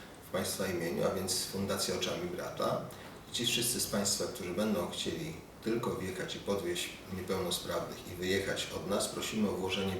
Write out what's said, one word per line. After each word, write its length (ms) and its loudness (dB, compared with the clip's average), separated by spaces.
w 40 -14
Państwa 360 0
imieniu, 380 2
a 100 4
więc 300 0
Fundacja 500 0
Oczami 340 0
Brata. 520 0
Ci 140 0
wszyscy 340 4
z 80 2
Państwa, 380 2
którzy 280 -2
będą 380 2
chcieli 420 -2
tylko 320 2
wjechać 400 -4
i 40 -6
podwieźć 500 0
niepełnosprawnych 800 0
i 20 -8
wyjechać 600 2
od 140 -4
nas, 180 2
prosimy 420 2
o 20 2
włożenie 480 2